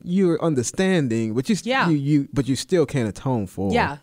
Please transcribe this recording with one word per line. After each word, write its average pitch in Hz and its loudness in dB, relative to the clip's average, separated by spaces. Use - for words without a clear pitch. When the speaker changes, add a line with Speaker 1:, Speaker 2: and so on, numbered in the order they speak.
Speaker 1:
you're 175 2
understanding, 131 0
but 131 -2
you 214 2
s-, 175 -4
Speaker 2:
Yeah. 240 2
Speaker 1:
you, 151 2
you, 143 0
but 131 -2
you 135 0
still 165 0
can't 123 -2
atone 107 -4
for 95 -4
Speaker 2:
Yeah. 151 0